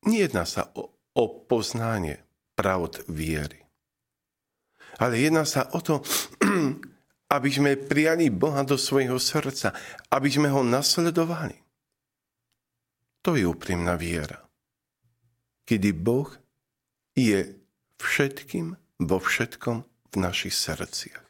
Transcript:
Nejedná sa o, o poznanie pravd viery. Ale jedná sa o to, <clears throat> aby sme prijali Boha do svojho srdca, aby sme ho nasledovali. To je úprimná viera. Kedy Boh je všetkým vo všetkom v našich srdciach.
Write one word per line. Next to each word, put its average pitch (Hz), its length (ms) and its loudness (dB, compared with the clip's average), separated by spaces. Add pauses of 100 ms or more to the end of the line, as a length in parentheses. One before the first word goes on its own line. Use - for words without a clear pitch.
Nejedná 185 400 2
sa - 280 -4
o, - 200 -12 (200)
o 123 80 4 (240)
poznanie 113 760 -2 (320)
pravd 92 560 0
viery. 78 480 -4 (1400)
Ale 117 200 2
jedná 156 280 4
sa 135 240 -2
o 170 80 -4
to, 147 240 -2 (640)
<clears throat> - 680 -4
aby 139 160 2
sme 139 280 2
prijali 156 480 2
Boha 139 400 2
do 143 80 2
svojho 127 440 0
srdca, 135 520 -2 (400)
aby 135 160 2
sme 143 240 2
ho 135 160 2
nasledovali. 165 880 0 (1700)
To 165 160 2
je 90 80 4
úprimná 87 480 0
viera. 82 540 -6 (1200)
Kedy 101 260 4
Boh 117 320 0 (840)
je 107 420 2 (460)
všetkým 165 720 -2 (320)
vo 92 160 2
všetkom - 640 -4
v - 340 -16
našich 92 380 -2
srdciach. - 720 -8